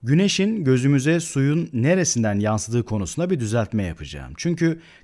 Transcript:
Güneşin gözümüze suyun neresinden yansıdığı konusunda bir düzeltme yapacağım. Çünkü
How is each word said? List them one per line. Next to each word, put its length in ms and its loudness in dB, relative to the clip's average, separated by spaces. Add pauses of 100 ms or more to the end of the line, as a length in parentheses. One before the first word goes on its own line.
Güneşin 600 2
gözümüze 560 4
suyun 540 0
neresinden 640 2
yansıdığı 440 0
konusunda 460 -4
bir 100 0
düzeltme 440 -2
yapacağım. 540 -10
Çünkü 440 0 (220)